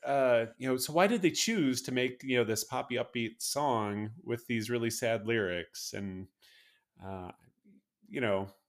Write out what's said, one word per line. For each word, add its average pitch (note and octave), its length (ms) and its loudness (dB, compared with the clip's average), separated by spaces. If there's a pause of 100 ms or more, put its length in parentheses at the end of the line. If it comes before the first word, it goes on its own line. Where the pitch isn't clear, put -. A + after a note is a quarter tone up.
uh, B2+ 400 4 (120)
you C3 120 -4
know, B2+ 80 2
so C3 160 -4
why F3 140 6
did A3+ 140 2
they F3 100 4
choose C#3+ 520 2
to - 80 -6
make, B2+ 320 0
you B2+ 140 2
know, A#2+ 60 6
this G#2+ 200 0
poppy, B2+ 320 -4
upbeat A#2 460 -4
song G#2+ 720 0 (120)
with A#2 220 -6
these A2+ 240 -2
really A#2 220 0
sad A2+ 340 -2
lyrics? F#2+ 680 -2
And, F#2+ 340 -8 (760)
uh, F#2+ 280 -12 (760)
you D3 120 -4
know G2 260 0 (220)